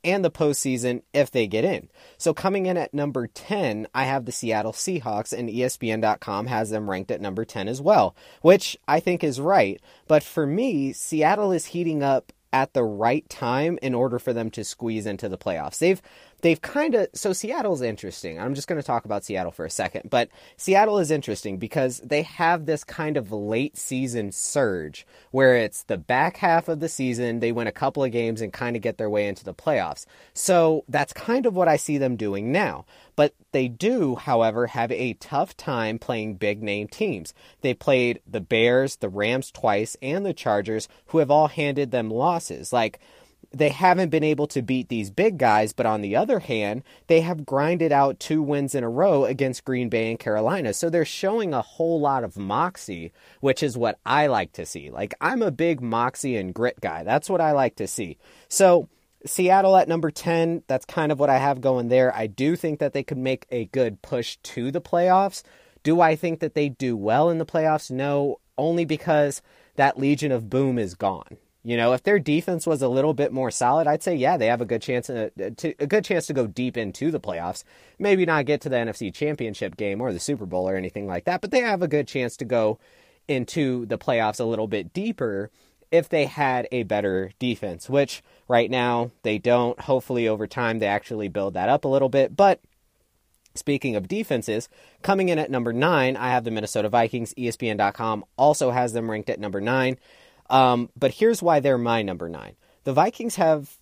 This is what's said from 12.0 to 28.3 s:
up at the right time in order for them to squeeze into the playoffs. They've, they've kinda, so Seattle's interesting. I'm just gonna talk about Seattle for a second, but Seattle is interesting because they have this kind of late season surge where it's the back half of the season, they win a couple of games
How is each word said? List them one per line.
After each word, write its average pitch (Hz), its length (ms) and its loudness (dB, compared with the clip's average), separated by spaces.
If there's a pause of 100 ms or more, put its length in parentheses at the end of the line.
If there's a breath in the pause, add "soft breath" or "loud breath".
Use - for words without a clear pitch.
up 135 320 0 (200)
at 135 200 2
the 127 100 2
right 113 460 0
time 139 520 -2
in 123 140 -2
order 123 240 0
for 127 140 -4
them 113 180 -4
to 113 100 -10
squeeze 110 440 -6
into 104 240 -6
the 92 80 -6
playoffs. 82 400 -6
They've, 185 240 2 (400 loud breath)
they've 165 200 2
kinda, 269 520 0
so - 180 -4
Seattle's 202 500 -2
interesting. 92 600 -8
I'm 131 140 -4
just 143 120 -10
gonna 156 160 -4
talk 117 220 -2
about 104 180 -4
Seattle 92 300 -6
for - 100 -10
a 80 60 -8
second, - 400 -6
but 120 180 0 (300 loud breath)
Seattle 202 420 4
is 156 120 0
interesting 104 480 -4
because 127 420 -2
they 147 220 -2
have 165 420 0
this 151 180 -2
kind 156 320 -6
of 107 160 -4
late 110 460 -2
season 120 560 -4
surge 92 760 -4 (220 soft breath)
where 127 260 6
it's 113 280 0
the 139 140 -4
back 135 380 0
half 165 320 2
of 156 140 -4
the 165 80 -4
season, 120 500 -2
they 117 140 0
win 113 140 -2
a 104 40 -2
couple 139 320 -2
of 127 80 0
games 113 300 -2